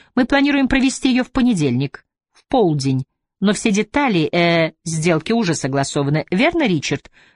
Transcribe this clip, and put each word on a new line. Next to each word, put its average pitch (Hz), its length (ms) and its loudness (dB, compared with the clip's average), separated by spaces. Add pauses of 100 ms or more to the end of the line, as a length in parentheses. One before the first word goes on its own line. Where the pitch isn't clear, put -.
(160)
«Мы 254 80 2
планируем 285 420 0
провести 262 440 0
её 247 120 2
в - 80 -10
понедельник, 147 760 -2 (280)
в - 160 -20
полдень. 139 560 0 (380)
Но 202 120 2
все - 160 -2
детали, 214 600 0
э, 170 420 0 (120)
сделки 160 480 0
уже 196 220 0
согласованы. 139 760 -2
Верно, 302 380 0
Ричард?» 175 420 -2 (260)